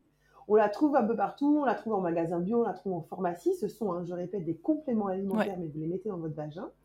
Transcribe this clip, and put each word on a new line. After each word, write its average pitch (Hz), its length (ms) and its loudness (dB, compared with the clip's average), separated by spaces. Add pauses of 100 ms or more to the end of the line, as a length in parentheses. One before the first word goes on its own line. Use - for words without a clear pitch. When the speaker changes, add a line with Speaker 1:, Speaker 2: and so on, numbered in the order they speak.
(480)
Speaker 1:
On 208 80 6
la 214 120 8
trouve 294 280 2
un 254 80 6
peu 220 120 2
partout, 277 460 2
on 277 40 2
la 220 100 2
trouve 220 180 -4
en 196 80 2
magasin 170 380 0
bio, 220 220 2
on 226 60 2
la 185 60 -2
trouve 190 200 -6
en 170 80 -4
pharmacie. 180 540 -2
Ce 220 120 -2
sont, 185 260 -4
hein, 175 120 -4
je 175 80 -6
répète, 180 300 -6
des 160 140 -2
compléments 247 500 0
alimentaires, 196 460 0
Speaker 2:
Ouais. 180 40 -8
Speaker 1:
mais 175 100 -4
vous 151 120 -8
les 156 80 -4
mettez 185 220 -4
dans 185 80 -6
votre 160 180 -6
vagin. 156 340 -8 (160)